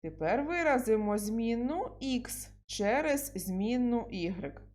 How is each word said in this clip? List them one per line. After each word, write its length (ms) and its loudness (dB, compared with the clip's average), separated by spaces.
Тепер 400 0
виразимо 720 2
змінну 800 -2
х 260 -10
через 720 0
змінну 640 2
y. 600 -4